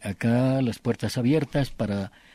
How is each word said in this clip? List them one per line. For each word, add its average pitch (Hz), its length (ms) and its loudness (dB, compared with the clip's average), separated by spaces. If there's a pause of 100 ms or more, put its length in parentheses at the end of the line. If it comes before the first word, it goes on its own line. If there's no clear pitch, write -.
acá 123 580 2
las 117 180 -2
puertas - 380 -2
abiertas 139 520 2
para 101 420 -4 (240)